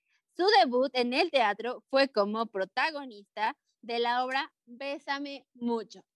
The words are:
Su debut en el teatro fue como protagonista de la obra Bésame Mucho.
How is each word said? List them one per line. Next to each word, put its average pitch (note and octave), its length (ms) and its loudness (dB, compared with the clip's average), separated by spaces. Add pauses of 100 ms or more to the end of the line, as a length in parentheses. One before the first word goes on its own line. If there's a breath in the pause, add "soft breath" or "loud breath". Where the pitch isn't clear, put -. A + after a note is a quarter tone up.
(360)
Su F4 100 0 (140)
debut C4 360 2
en B3 180 0
el E4 160 2
teatro A3+ 600 0
fue C4+ 200 4
como G#3+ 380 0
protagonista A#3 1080 -4 (240)
de A#3 180 -4
la A#3+ 260 0
obra C4+ 260 -4 (140)
Bésame C#4 880 -8
Mucho. A#3 500 -6 (120)